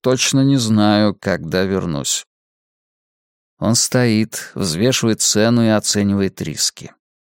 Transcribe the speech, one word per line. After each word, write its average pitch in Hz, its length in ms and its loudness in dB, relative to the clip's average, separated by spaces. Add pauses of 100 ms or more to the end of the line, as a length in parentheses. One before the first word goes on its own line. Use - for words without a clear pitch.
точно 127 400 0
не 139 160 4
знаю, 107 640 2
когда 85 440 -2
вернусь». 92 600 -4 (1300)
Он 107 180 0
стоит, 113 760 0
взвешивает 107 680 0
цену 113 420 2
и 110 60 4
оценивает 101 720 0
риски. - 520 -6 (460)